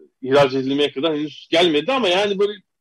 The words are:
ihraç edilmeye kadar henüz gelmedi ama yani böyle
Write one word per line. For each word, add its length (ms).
ihraç 320
edilmeye 380
kadar 220
henüz 360
gelmedi 420
ama 160
yani 300
böyle 140